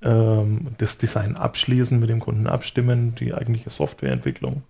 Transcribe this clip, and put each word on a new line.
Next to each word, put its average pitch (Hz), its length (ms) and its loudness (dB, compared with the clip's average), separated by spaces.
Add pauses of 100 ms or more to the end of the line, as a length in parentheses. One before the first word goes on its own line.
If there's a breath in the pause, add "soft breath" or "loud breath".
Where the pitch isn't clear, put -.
ähm, 110 680 4 (100)
das - 180 -2
Design 107 400 -2
abschließen, 123 640 2
mit 113 100 2
dem 113 120 0
Kunden 110 260 0
abstimmen, 120 680 0
die 120 220 -4
eigentliche 117 340 -4
Softwareentwicklung, - 1000 -4